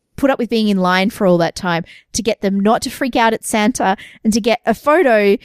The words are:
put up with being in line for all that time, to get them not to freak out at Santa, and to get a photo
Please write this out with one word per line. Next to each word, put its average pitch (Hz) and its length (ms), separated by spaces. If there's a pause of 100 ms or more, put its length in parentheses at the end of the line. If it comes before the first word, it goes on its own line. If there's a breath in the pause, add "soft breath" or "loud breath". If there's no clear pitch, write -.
(160)
put 277 140
up - 80
with 233 120
being 220 180
in 202 80
line 185 340
for - 160
all 175 120
that 165 180
time, 175 280 (280 loud breath)
to 220 100
get 214 200
them 196 180
not 220 220
to 262 80
freak 277 260
out 226 160
at - 120
Santa, 214 520 (260 loud breath)
and 214 100
to 226 80
get 220 260
a 226 80
photo 285 720